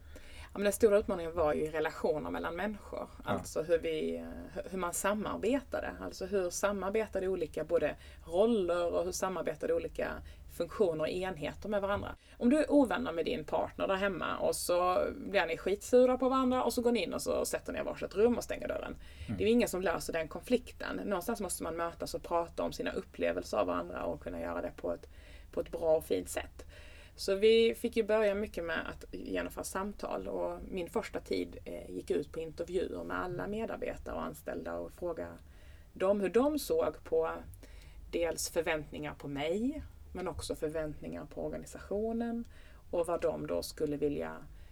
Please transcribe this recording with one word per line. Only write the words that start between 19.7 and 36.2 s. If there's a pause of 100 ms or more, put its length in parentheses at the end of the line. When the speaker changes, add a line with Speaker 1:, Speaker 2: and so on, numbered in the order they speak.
Speaker 1:
löser
den
konflikten.
Någonstans
måste
man
mötas
och
prata
om
sina
upplevelser
av
varandra
och
kunna
göra
det
på
ett, (440)
på
ett
bra
och
fint
sätt. (520)
Så
vi
fick
ju
börja
mycket
med
att (100)
genomföra
samtal,
och (120)
min
första
tid,
eh,
gick
ut
på
intervjuer
med
alla
medarbetare
och
anställda
och
fråga (640)
dem